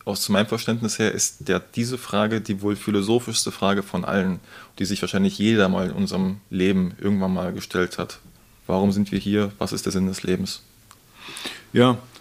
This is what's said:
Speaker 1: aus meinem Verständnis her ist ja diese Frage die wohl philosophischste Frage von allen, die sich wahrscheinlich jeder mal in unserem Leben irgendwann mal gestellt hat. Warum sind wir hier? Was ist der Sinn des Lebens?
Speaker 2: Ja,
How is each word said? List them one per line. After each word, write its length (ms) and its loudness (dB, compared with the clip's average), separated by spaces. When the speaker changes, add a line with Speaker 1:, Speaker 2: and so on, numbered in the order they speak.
Speaker 1:
aus 240 -4
meinem 180 4
Verständnis 520 -2
her 140 2
ist 360 -4
ja 120 2
diese 240 -2
Frage 420 0
die 220 -4
wohl 140 0
philosophischste 760 0
Frage 300 0
von 220 -4
allen, 360 0
die 60 -2
sich 180 -2
wahrscheinlich 360 0
jeder 300 4
mal 180 0
in 60 -6
unserem 480 -2
Leben 500 2
irgendwann 340 0
mal 180 -2
gestellt 460 -2
hat. 200 -8
Warum 260 4
sind 200 0
wir 60 0
hier? 400 0
Was 140 -4
ist 140 -6
der 60 0
Sinn 140 0
des 160 -6
Lebens? 400 -2
Speaker 2:
Ja, 260 6